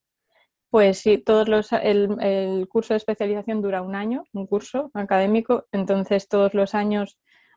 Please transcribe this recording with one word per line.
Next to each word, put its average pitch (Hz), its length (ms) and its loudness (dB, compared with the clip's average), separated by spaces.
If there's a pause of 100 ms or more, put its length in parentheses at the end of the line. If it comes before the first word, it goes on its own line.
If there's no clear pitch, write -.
(680)
Pues 196 280 4
sí, 214 220 2
todos 220 280 2
los, 214 240 0
el, 202 480 0
el 190 480 -2
curso 220 280 -2
de - 20 2
especialización 214 640 -4
dura 190 220 -4
un 190 100 -10
año, 226 300 -6 (100)
un 196 140 -8
curso 254 480 -4
académico, 202 760 0
entonces 196 560 0
todos 202 280 2
los 196 180 0
años, 208 460 -2 (380)